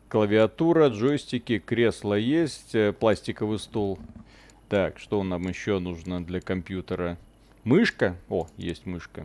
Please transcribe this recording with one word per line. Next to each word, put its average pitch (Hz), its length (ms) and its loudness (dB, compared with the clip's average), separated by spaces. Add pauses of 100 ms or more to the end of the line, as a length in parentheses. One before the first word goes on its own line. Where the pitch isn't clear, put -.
клавиатура, 110 800 4
джойстики, 120 720 -2
кресло 110 560 0
есть, 131 600 0
э, 107 160 4
пластиковый 107 680 0
стул. 98 400 -6 (680)
Так, 92 300 0
что 101 240 -2
нам 90 240 -4
еще 95 320 -2
нужно 90 460 -6
для 90 160 -6
компьютера? 90 760 -4 (460)
Мышка? 120 520 2 (140)
О, 87 180 -2 (100)
есть 87 280 -8
мышка. 87 400 -10